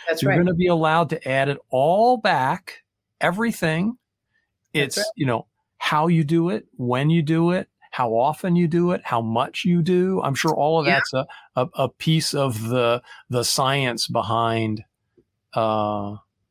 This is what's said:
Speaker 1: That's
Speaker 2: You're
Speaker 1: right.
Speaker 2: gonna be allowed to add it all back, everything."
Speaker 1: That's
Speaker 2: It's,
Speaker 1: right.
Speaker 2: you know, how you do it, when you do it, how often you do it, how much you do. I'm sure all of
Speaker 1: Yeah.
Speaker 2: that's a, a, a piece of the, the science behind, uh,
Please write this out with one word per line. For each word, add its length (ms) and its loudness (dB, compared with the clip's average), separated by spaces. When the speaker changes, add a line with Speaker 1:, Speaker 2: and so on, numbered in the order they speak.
Speaker 1:
That's 160 -4
Speaker 2:
You're 80 2
Speaker 1:
right. 60 2
Speaker 2:
gonna 180 2
be 120 2
allowed 420 2
to 180 -6
add 220 0
it 100 -6
all 480 2
back, 680 -2
everything." 760 -2
Speaker 1:
That's 220 -2
Speaker 2:
It's, 20 -4
Speaker 1:
right. 180 -2
Speaker 2:
you 100 -2
know, 220 -2
how 300 0
you 160 4
do 260 0
it, 160 -6
when 320 0
you 120 4
do 300 2
it, 160 -4
how 200 -2
often 440 0
you 120 4
do 240 2
it, 120 -4
how 180 -2
much 440 -4
you 160 2
do. 400 0
I'm 140 -2
sure 200 0
all 240 2
of 80 -2
Speaker 1:
Yeah. 80 2
Speaker 2:
that's 180 -2
a, 140 -2
a, 200 0
a 140 0
piece 440 0
of 360 -2
the, 320 2
the 140 0
science 640 0
behind, 760 -2
uh, 600 -2